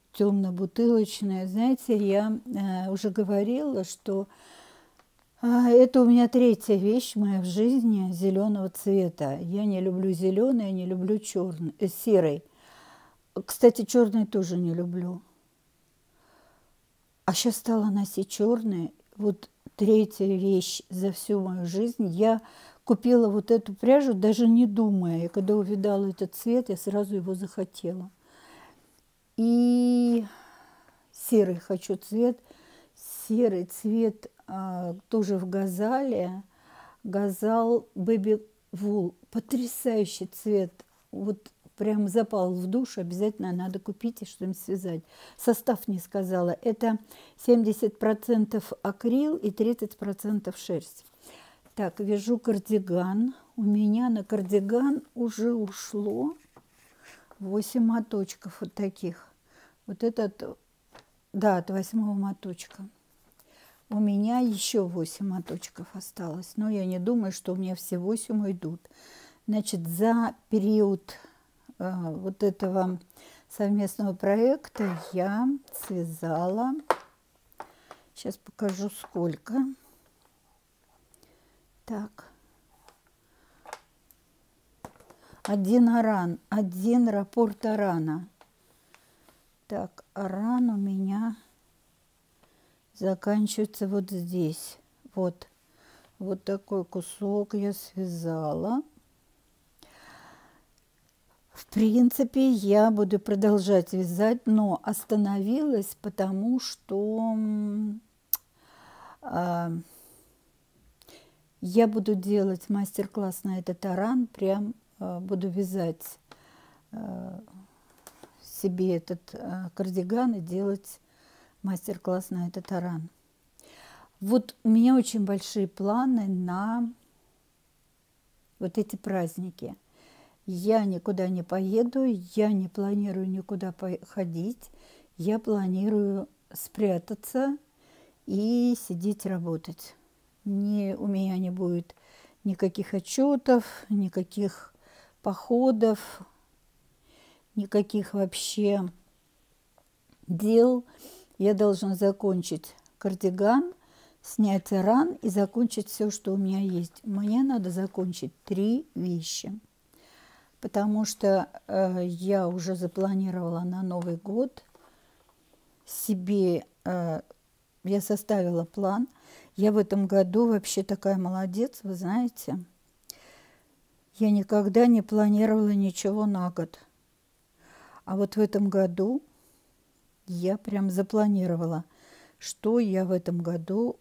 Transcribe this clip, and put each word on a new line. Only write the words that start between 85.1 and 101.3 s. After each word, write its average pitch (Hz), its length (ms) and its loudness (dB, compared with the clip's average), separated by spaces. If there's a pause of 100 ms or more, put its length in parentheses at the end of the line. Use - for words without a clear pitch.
Один 208 460 4
аран, 208 580 0
один 214 600 0
раппорт 202 580 -2
арана. 180 640 -2 (1400)
Так, 196 440 -10
аран 214 580 0
у 214 60 -2
меня 196 600 -2 (1600)
заканчивается 208 920 -2
вот 196 240 -4
здесь. 175 680 -6 (360)
Вот. 180 320 -4 (720)
Вот 190 260 -8
такой 196 400 -4
кусок 202 680 -4
я 202 200 -2
связала. 165 1080 -4 (2750)